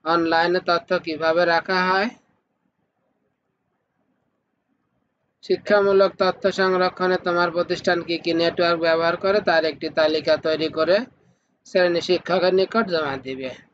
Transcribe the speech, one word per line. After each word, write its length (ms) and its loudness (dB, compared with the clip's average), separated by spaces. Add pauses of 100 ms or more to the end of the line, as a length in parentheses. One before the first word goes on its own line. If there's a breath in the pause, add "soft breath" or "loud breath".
অনলাইনে 540 0
তথ্য 300 -4 (100)
কিভাবে 460 -2
রাখা 380 0
হয়, 260 0 (3250)
শিক্ষামূলক 760 2
তথ্য 340 0
সংরক্ষণে 680 0
তোমার 340 0
প্রতিষ্ঠান 500 -2
কি 160 -4
কি 160 -4
network 460 0
ব্যবহার 380 2
করে 240 0
তার 240 2
একটি 240 -6
তালিকা 480 0
তৈরি 320 -2
করে 280 0 (680)
শ্রেণী 340 2
শিক্ষকের 520 0
নিকট 340 0
জমা 300 -4
দিবে। 320 -10 (240)